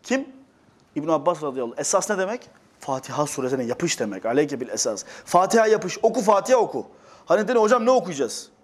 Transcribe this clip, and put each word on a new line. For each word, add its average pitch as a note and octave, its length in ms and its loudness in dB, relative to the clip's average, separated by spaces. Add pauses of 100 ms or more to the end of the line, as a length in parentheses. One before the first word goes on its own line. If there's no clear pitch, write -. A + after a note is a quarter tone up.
Kim? C4+ 260 -4 (640)
İbn D3+ 140 -6
Abbas D#3 340 0
radıyallahu B2+ 340 -4
anh. C#3+ 40 -6
Esas F#3 280 0
ne G#3 80 -2
demek? G3 320 -6 (300)
Fatiha C3+ 460 -4
suresine B2+ 380 -4
yapış B2 360 -4
demek. G2 260 -6
"Aleyke C#3 340 0
bil A#2+ 100 -8
esas." G#2+ 340 -6 (220)
Fatiha G3 420 4
yapış. G#3 340 0
Oku, A#3+ 200 2
Fatiha G#3+ 380 4
oku. D3+ 280 -2 (380)
Hani G#3 220 2
dedi, B3 100 2
"Hocam A3 280 4
ne B3 60 4
okuyacağız?" D#3+ 580 -2 (140)